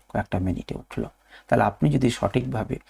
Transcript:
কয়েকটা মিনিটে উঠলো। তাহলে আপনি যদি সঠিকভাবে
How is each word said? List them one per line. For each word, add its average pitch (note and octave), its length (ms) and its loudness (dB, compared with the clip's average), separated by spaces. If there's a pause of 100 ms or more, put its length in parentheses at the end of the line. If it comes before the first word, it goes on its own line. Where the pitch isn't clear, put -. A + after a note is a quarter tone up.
কয়েকটা - 300 0
মিনিটে F#2 360 -2
উঠলো। - 340 -6 (380)
তাহলে - 160 2
আপনি G#2 260 2
যদি C3 200 2
সঠিকভাবে A#2+ 680 -2 (100)